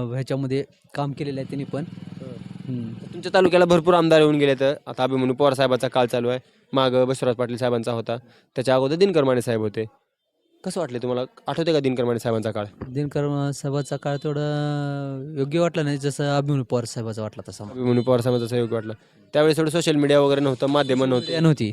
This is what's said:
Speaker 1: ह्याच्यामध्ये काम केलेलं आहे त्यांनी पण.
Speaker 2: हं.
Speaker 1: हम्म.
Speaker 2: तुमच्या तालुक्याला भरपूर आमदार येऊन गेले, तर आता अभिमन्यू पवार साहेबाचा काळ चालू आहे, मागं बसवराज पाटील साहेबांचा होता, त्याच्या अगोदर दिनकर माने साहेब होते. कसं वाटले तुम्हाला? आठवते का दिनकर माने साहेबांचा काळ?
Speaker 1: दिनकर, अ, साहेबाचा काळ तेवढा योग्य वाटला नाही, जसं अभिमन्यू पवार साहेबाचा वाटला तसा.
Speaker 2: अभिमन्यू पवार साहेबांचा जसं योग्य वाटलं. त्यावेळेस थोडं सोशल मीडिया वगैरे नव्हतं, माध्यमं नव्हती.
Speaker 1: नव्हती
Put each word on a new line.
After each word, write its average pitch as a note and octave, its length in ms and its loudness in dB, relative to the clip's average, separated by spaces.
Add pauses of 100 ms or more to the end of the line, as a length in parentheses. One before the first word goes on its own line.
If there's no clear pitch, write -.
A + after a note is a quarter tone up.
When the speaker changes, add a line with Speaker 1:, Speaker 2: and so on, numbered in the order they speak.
(140)
Speaker 1:
ह्याच्यामध्ये C3+ 520 -4 (300)
काम C#3+ 160 -4
केलेलं C#3 280 -8
आहे C3+ 60 -8
त्यांनी C#3 180 -8
पण. C#3 200 -6 (380)
Speaker 2:
हं. - 500 -14
Speaker 1:
हम्म. A#2 220 -8 (200)
Speaker 2:
तुमच्या - 200 -10
तालुक्याला F3+ 320 6
भरपूर F3 280 6
आमदार E3 260 6
येऊन D3+ 160 6
गेले, C#3+ 200 4
तर C3+ 180 2 (140)
आता B2+ 160 -4
अभिमन्यू C3 320 0
पवार C#3 180 4
साहेबाचा B2+ 340 2
काळ B2 180 2
चालू A#2+ 220 -2
आहे, B2+ 120 -2 (340)
मागं B2+ 340 4
बसवराज B2+ 280 0
पाटील A#2+ 220 -4
साहेबांचा A#2+ 340 -2
होता, A#2 260 -4 (380)
त्याच्या C3 200 2
अगोदर C3+ 200 2
दिनकर F3 280 4
माने B2+ 180 2
साहेब A2+ 200 -2
होते. A2 240 -4 (800)
कसं F#3 160 -6
वाटले B2 180 -4
तुम्हाला? B2 500 -6
आठवते D#3+ 260 0
का D3+ 60 4
दिनकर B2+ 260 0
माने A#2+ 140 0
साहेबांचा A2+ 320 -2
काळ? G#2 140 -6 (240)
Speaker 1:
दिनकर, C#3+ 600 -4
अ, C#3 40 -4
साहेबाचा C#3 440 -6
काळ C#3+ 200 -4
तेवढा D3 240 -4 (960)
योग्य C#3+ 220 -2
वाटला E3 240 0
नाही, C#3+ 140 -2
जसं C#3+ 400 -2
अभिमन्यू C#3+ 260 0
पवार A#2+ 220 -2
साहेबाचा A2+ 360 -8
वाटला - 280 -10
तसा. - 140 -16
Speaker 2:
अभिमन्यू A#2+ 400 0
पवार B2 180 4
साहेबांचा A#2+ 240 0
जसं A#2+ 120 -4
योग्य A#2 160 -2
वाटलं. A2 200 -4 (400)
त्यावेळेस D3+ 240 4
थोडं D#3+ 120 0
सोशल D#3+ 260 0
मीडिया C#3+ 260 4
वगैरे C#3 200 2
नव्हतं, C3+ 260 0
माध्यमं C3 420 2
नव्हती. B2+ 300 0
Speaker 1:
नव्हती D3 340 2